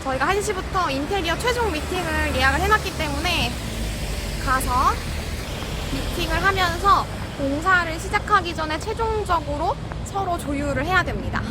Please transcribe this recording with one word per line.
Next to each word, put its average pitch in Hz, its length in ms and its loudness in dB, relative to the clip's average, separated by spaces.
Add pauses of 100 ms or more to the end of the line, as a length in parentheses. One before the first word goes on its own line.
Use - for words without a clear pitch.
저희가 262 240 0
한 403 140 2
시 415 120 -2
부터 359 360 0
인테리어 330 480 0
최종 466 340 0
미팅을 311 640 -2
예약을 269 260 4
해놨기 392 360 2
때문에 302 540 0 (920)
가서 262 480 2 (1000)
미팅을 330 500 0
하면서 359 640 4 (320)
공사를 320 640 2
시작하기 392 560 0
전에 311 240 -2
최종적으로 392 960 0 (300)
서로 381 320 -2
조율을 285 480 -2
해야 359 180 2
됩니다. - 480 -2